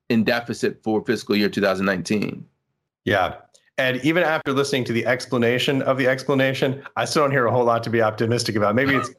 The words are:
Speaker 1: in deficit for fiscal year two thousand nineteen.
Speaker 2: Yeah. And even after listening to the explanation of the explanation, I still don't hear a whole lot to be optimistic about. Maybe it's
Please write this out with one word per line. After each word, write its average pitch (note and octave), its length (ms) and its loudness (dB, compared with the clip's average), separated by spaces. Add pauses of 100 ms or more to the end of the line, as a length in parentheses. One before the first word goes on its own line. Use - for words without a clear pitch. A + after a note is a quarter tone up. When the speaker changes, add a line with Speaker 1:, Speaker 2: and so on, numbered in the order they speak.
Speaker 1:
in A2+ 140 4
deficit A#2+ 600 -2
for A2 200 0
fiscal G#2+ 320 -2
year G2+ 140 2
two G2+ 120 -4
thousand F#2+ 240 0
nineteen. G2 600 -2 (580)
Speaker 2:
Yeah. F#2 320 0 (420)
And B2+ 260 -2
even E3 200 2
after D3+ 300 0
listening C#3 320 0
to A#2 80 -2
the A#2 120 0
explanation B2+ 800 0
of C3 140 0
the C3 100 0
explanation, C3 760 0 (120)
I A#2 100 -2
still D3 180 2
don't C#3 80 2
hear C3+ 140 2
a G#2+ 60 2
whole B2 140 2
lot A#2 180 2
to A2+ 60 -6
be A2+ 120 2
optimistic A2+ 540 0
about. G#2 180 2
Maybe C3+ 220 2
it's B2 240 -4